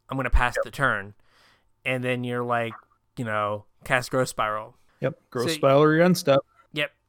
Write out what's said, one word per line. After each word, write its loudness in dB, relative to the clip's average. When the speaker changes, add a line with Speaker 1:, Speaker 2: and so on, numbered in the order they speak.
Speaker 1:
I'm -8
gonna -4
pass 4
Speaker 2:
Yep. -4
Speaker 1:
the -14
turn." -2
And -4
then -2
you're -4
like, -2
you -6
know, -4
cast -2
Growth -2
Spiral. -6
Speaker 2:
Yep, -6
Growth -4
Speaker 1:
So -2
Speaker 2:
Spiral 4
or 4
your 4
end 4
step. 2
Speaker 1:
Yep. -4